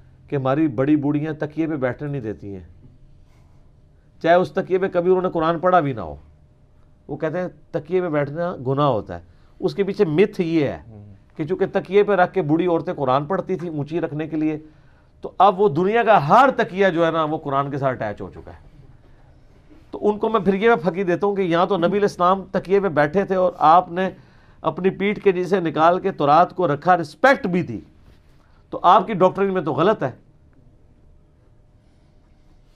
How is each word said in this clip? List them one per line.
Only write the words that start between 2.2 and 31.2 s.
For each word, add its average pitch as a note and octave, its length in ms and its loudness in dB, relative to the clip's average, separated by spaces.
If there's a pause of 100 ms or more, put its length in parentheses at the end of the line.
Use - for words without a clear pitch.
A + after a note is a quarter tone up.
देती G#2 300 -10
हैं, F2+ 160 -16 (1500)
चाहे E3 140 6
उस - 180 0
तकिए F3+ 240 -2
पे F#3+ 100 -2
कभी F3+ 200 -2
उन्होंने F#3 200 2
कुरान E3 320 -2
पढ़ा F3+ 200 4
भी C#3+ 140 -2
ना G#2+ 80 -10
हो, D2+ 160 -12 (920)
वो D3 80 -10
कहते D#3+ 220 -6
हैं F3+ 160 -8 (180)
तकिए E3+ 280 -2
पे F3+ 80 -2
बैठना D3+ 480 -4
गुनाह C3+ 300 -2
होता G2+ 280 -2
है। F2 100 -16 (360)
उसके F#3 240 -2
पीछे G3 200 0
मिथ F3 360 0
ये D#3+ 280 0
है D#2+ 160 -10 (520)
कि D#3 80 -6
चूँकि F#3 220 -4
तकिए G3 360 0
पे G3+ 140 0
रख F3+ 160 2
के F#3 100 -2
बूढ़ी E3 240 0
औरतें E3 280 -2
कुरान C#3+ 320 0
पढ़ती F#3 300 -4
थी E3 120 -8
ऊँची D3+ 300 -6
रखने D#3 300 -6
के D#3+ 80 -8
लिए, D#3 280 -4 (580)
तो - 180 -12
अब F#3+ 140 4
वो G3+ 140 2
दुनिया F#3+ 360 0
का G3+ 140 6
हर G#3 320 4
तकिया G3 400 0
जो E3+ 140 0
है D#3+ 80 0
ना D#3+ 120 0
वो D#3 140 -4
कुरान C#3 320 -4
के C#3+ 80 -6
साथ C3 180 -2
अटैच G#2+ 240 -8
हो F#2 100 -12
चुका E2+ 220 -18
है। - 140 -20 (1300)
तो - 80 -12
उनको G#3 280 0
मैं A3 160 0
फिर F#3+ 100 2
ये G3+ 140 2
मैं A#3 80 6
फकी F3+ 280 -2
देता F3 220 0
हूँ G3+ 100 0
कि G3 60 0
यहाँ E3+ 240 2
तो G3 100 0
नबी F3+ 220 2
इस्लाम F#3+ 560 0
तकिए F#3+ 260 0
पे G3 80 0
बैठे D3+ 360 0
थे F#3+ 120 -2
और F3+ 240 0
आपने F3+ 560 2 (480)
अपनी E3+ 260 -2
पीठ F#3+ 280 -2
के G3 140 2
नीचे F3+ 280 0
निकाल E3 380 2
के F#3+ 120 -4
तौरात D#3 420 4
को F3+ 140 -2
रखा, D3 280 2
रिस्पेक्ट F3+ 520 0
भी F3+ 160 -2
दी, G#2+ 200 -8 (920)
तो - 60 -8
आपकी F#3+ 360 4
डॉक्ट्रिन F#3 360 2
में F#3 140 -2
तो C#3+ 100 -4
गलत F#3+ 280 0
है। B2+ 160 -8 (2500)